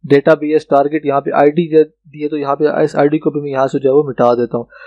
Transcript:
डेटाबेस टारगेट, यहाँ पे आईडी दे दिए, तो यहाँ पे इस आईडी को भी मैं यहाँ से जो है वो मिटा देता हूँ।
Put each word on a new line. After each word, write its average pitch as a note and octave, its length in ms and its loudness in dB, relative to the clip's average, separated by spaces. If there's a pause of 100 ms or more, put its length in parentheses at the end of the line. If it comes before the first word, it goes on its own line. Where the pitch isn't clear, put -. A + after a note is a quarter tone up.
डेटाबेस D3+ 680 2
टारगेट, C#3+ 340 0
यहाँ C#3 160 0
पे C#3 160 -6
आईडी D3 380 2
दे D#3 80 6
दिए, D3+ 440 -8
तो D3+ 100 -6
यहाँ C#3 180 -4
पे D3+ 280 0
इस D3+ 120 -4
आईडी D3 240 0
को D3+ 120 -2
भी D3 100 -6
मैं C#3+ 100 -8
यहाँ C3+ 160 -2
से E3 120 -4
जो C3 100 0
है C3+ 60 2
वो D3 120 2
मिटा B2 280 0
देता A#2+ 220 -4
हूँ। A#2 100 -8 (200)